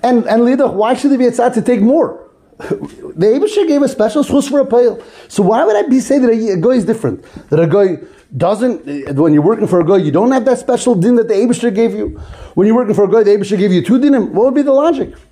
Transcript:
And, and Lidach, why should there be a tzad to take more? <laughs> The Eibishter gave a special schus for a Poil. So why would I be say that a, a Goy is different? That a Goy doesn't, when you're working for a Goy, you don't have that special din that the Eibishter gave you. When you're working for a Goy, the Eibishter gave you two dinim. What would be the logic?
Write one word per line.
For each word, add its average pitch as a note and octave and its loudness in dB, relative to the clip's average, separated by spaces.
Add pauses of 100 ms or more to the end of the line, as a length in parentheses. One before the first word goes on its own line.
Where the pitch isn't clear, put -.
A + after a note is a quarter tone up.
And, A#3+ 0
and A3+ 0
Lidach, B3+ 0
why G#3+ 0
should C#4 -2
there C#4 0
be B3+ 2
a A#3 2
tzad B3 -2
to A3 -2
take B3 0
more? C4 0 (380)
<laughs> - -16 (480)
The E3+ 0
Eibishter F4 0
gave C#4+ 2
a C#4 2
special A3 -2
schus C#4 -2
for C#4+ 0
a C4 0
Poil. A#3+ 0 (260)
So - -4
why A3 2
would G#4 2
I F#4+ 0
be C4 2
say C#4 0
that B3+ 2
a, A3+ 0
a F#3+ -2
Goy A#3 2
is G#3+ 0
different? E3 -4 (240)
That D3+ 2
a E3 2
Goy F3+ 2 (380)
doesn't, E3 -4
when D3+ 2
you're D3 4
working G#3+ 0
for F3 2
a E3 0
Goy, F#3+ 2
you F#3 0
don't G#3 2
have B3+ 0
that B3 0
special A#3+ -2
din G3+ 2
that A3+ 0
the A3 0
Eibishter A#3 0
gave A3 0
you. G#3 -8 (340)
When F#3+ 2
you're A3 2
working G#3 0
for G3+ 2
a F#3+ -2
Goy, G#3+ 2
the G3+ 2
Eibishter G3+ 0
gave F#3+ 0
you F3 2
two B3 2
dinim. C4+ 2
What G3+ 0
would C4+ 0
be C#4+ 0
the C#4 0
logic? C#4 0 (180)